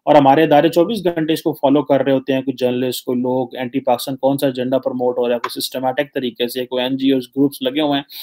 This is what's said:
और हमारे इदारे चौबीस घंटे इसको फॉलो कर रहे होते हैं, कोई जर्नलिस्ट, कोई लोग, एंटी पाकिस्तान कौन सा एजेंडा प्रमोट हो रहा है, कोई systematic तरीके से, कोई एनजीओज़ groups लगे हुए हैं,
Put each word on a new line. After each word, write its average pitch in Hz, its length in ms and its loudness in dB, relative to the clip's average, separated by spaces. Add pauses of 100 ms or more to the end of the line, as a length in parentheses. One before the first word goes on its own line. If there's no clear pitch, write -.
और 151 100 8
हमारे 139 280 6
इदारे 151 240 6
चौबीस 175 380 0
घंटे 160 260 -2
इसको 156 200 -2
फॉलो 143 300 2
कर 135 220 2
रहे 135 100 2
होते 131 180 0
हैं, 131 100 0
कोई 135 120 -4
जर्नलिस्ट, 123 520 -2
कोई 127 100 -2
लोग, 127 400 -4
एंटी 131 240 -6
पाकिस्तान 131 360 -2
कौन 139 200 0
सा 139 120 0
एजेंडा 127 300 -2
प्रमोट 123 400 -4
हो 120 80 0
रहा 120 80 0
है, 120 40 -2
कोई - 160 -8
systematic 131 520 -4
तरीके 123 420 -4
से, 127 160 -6
कोई 123 180 -4
एनजीओज़ 131 440 0
groups 139 360 -2
लगे 131 180 -2
हुए 147 160 0
हैं, 143 80 -4 (180)